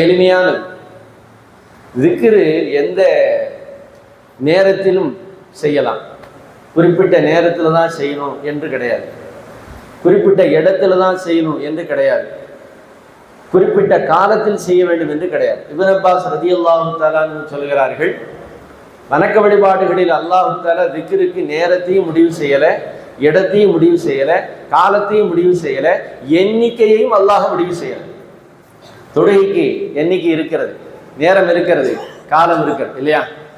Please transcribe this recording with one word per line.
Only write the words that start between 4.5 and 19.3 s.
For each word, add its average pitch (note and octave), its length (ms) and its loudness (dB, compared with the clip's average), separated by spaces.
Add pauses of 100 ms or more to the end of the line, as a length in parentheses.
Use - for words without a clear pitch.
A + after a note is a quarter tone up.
செய்யலாம், C3+ 400 -2 (720)
குறிப்பிட்ட E3+ 420 4 (140)
நேரத்துல E3 480 0
தான் E3 220 0
செய்யணும் C#3+ 360 -6 (140)
என்று D3 240 -6
கிடையாது, A#2+ 320 -4 (960)
குறிப்பிட்ட F#3+ 400 4 (140)
இடத்துல F#3 480 2
தான் F#3 220 0
செய்யணும் D#3+ 420 -2
என்று D#3+ 220 -6
கிடையாது, C3+ 360 0 (1300)
குறிப்பிட்ட F#3 420 2 (160)
காலத்தில் G3+ 540 0
செய்ய F3+ 240 2
வேண்டும் E3 260 -2
என்று E3+ 200 -4
கிடையாது. B2+ 360 -2
இப்னு F#3 240 0
அப்பாஸ் F3+ 400 0
ரலியல்லாஹு E3 560 0 (120)
தஆலா D#3 240 0
அன்ஹு D3+ 260 -10
சொல்கிறார்கள், C#3+ 600 -2 (1000)
வணக்க G3+ 320 2